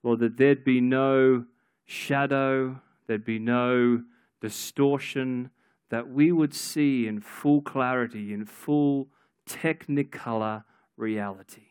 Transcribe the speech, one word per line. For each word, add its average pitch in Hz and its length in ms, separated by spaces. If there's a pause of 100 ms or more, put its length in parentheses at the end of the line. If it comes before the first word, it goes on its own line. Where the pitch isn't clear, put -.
Lord, 117 180
that 117 160
there'd 135 280
be 127 160
no 131 640 (400)
shadow, 135 960 (260)
there'd 110 180
be 113 140
no 123 640 (380)
distortion, 131 1080 (400)
that 120 200
we 147 220
would 151 220
see 139 520
in 107 140
full 147 400
clarity, 123 720
in 104 140
full 143 640 (380)
technicolor 127 1160 (320)
reality 104 760